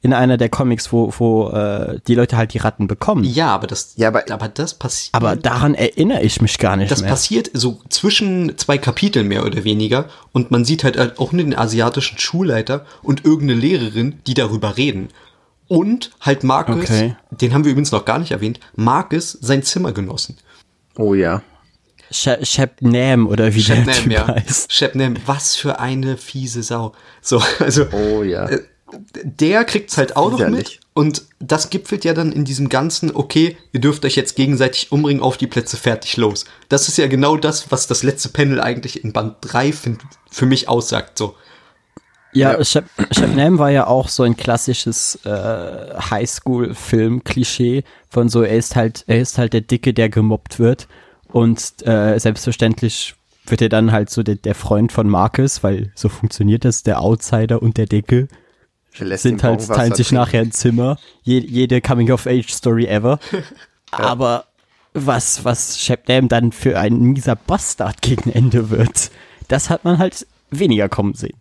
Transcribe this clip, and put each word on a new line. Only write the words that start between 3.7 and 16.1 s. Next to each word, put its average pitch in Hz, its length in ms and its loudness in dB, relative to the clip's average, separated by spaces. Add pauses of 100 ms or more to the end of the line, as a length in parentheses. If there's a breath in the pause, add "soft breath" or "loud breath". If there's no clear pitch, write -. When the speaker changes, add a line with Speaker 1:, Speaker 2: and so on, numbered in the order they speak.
Speaker 3:
Ja, 113 120 4
aber 107 200 0
Speaker 2:
aber 104 180 -6
das 143 280 -6
passiert. - 400 -8
Speaker 1:
Aber 113 200 2
daran 123 380 0
erinnere - 480 0
ich - 180 0
mich - 200 0
gar 98 180 2
nicht 98 140 0
Speaker 2:
Das 135 100 0
Speaker 1:
mehr. 95 80 -2
Speaker 2:
passiert 214 440 0
so 120 360 -4
zwischen 190 680 0
zwei 143 200 0
Kapiteln 139 500 0
mehr 101 160 0
oder 107 200 -2
weniger. 110 420 0 (280 loud breath)
Und 123 180 0
man 120 140 2
sieht 156 180 0
halt 127 360 0
auch 127 120 -2
nur 170 120 0
den 143 140 0
asiatischen 113 640 -2
Schulleiter 143 680 -2 (160 loud breath)
und 143 240 0
irgendeine 143 340 2
Lehrerin, 123 680 -2
die 131 80 -2
darüber 107 420 -2
reden. 123 320 -2 (580 soft breath)
Und 202 440 0 (100)